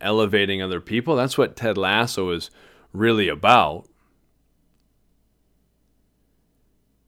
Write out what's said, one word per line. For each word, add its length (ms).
elevating 600
other 200
people. 340
That's 220
what 180
Ted 220
Lasso 540
is 180
really 360
about. 600